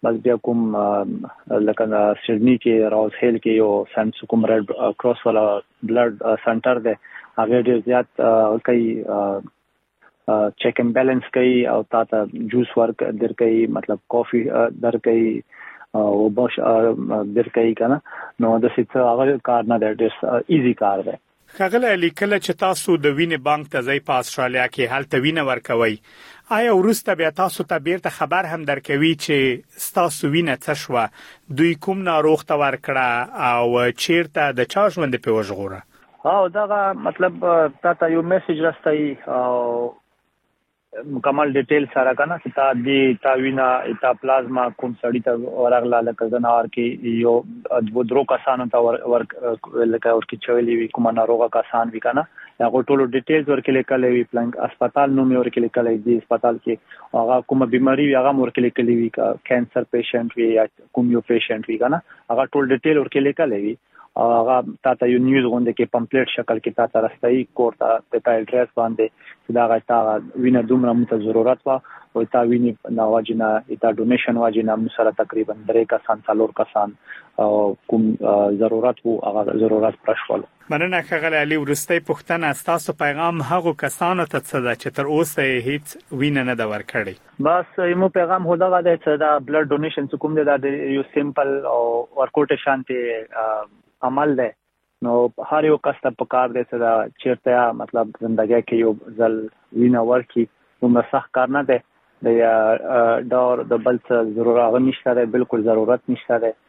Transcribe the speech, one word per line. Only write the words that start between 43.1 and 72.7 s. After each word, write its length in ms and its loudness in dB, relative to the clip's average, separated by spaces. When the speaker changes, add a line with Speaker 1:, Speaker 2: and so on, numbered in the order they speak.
Speaker 1:
تا 100 2
وینه، 340 0
تا 120 2
پلازما 640 0
کوم 260 -6
سړي 220 -2
ته 80 0
ورغله، 380 2
لکه 260 -4
زناور 380 2
کې 380 -4
یو 400 2
دوه 240 -2
درو 200 0
کسانو 420 -2
ته 120 0
ور-، 220 2
ور-، 140 2
لکه 400 0
ورکې 300 -2
چویلې 360 0
وي، 80 -4
کومه 220 0
ناروغه 380 2
کسان 440 -2
وي 80 -10
که 120 -2
نه، 140 0
د 20 0
هغو 200 2
ټولو 240 2
ډیټیلز 420 0
ورکې 200 0
لیکلی 400 0
وي، 160 2
پلان 260 -4
هسپتال 460 0
نوم 220 2
یې 40 2
ورکې 220 0
لیکلی 360 0
وي، 100 -6
دې 180 2
هسپتال 440 0
کې 80 -2
هغه 260 2
کومه 260 0
بیماري 400 2
وي، 100 2
هغه 140 4
هم 100 0
ورکې 180 0
لیکلي 380 2
وي، 120 0
که 260 -2
کینسر 380 -2
پیشنټ 540 -4
وي 160 2
یا 140 4
کوم 180 0
یو 100 2
پیشنټ 480 -2
وي 100 -4
که 100 0
نه، 140 -2
هغه 140 2
ټول 240 -2
ډیټیل 300 2
ورکې 180 -2
لیکلی 460 0
وي. 140 -4
او 160 0
هغه 320 2
تا 120 2
ته 120 -2
یو 120 2
نیوز 260 4
غوندې 280 0
کې 200 -2
پمفلیټ 360 0
شکل 300 -4
کې 180 -4
تا 100 2
ته 140 0
رسوي 540 0
کور 180 2
ته، 280 0
د 120 0
تا 80 4
ایډرس 360 0
باندې، 260 0
چې 160 -14
دغه 200 2
تا 420 0
وینه 200 4
دومره 300 2
موږ 160 2
ته 100 0
ضرورت 480 2
وه، 140 0
او 80 0
تا 180 0
وینې 560 0